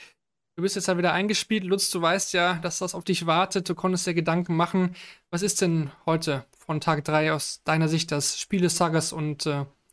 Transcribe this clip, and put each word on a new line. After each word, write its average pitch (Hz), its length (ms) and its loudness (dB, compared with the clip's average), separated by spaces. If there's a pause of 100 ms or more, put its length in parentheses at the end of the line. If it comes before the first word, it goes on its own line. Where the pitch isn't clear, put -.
(560)
Du 170 60 -8
bist 196 140 -2
jetzt 190 120 -6
da 185 80 2
wieder 175 160 2
eingespielt, 202 520 0
Lutz, 196 260 0
du 180 100 -2
weißt 170 320 0
ja, 180 220 2
dass 170 240 -6
das 180 160 -4
auf 170 100 -10
dich 170 220 0
wartet, 175 420 2
du 175 60 0
konntest 185 320 -2
dir 175 80 -2
Gedanken 165 420 0
machen. 180 400 2 (340)
Was 175 120 -2
ist - 180 0
denn 165 300 2 (160)
heute 156 400 0 (100)
von 156 240 -4
Tag 151 240 0
drei 156 300 2
aus - 300 -6
deiner 160 240 2
Sicht 165 240 0
das - 280 -2
Spiel 185 220 0
des 170 140 2
Tages 160 360 2
und, 151 320 -4
äh, 143 220 -2 (260)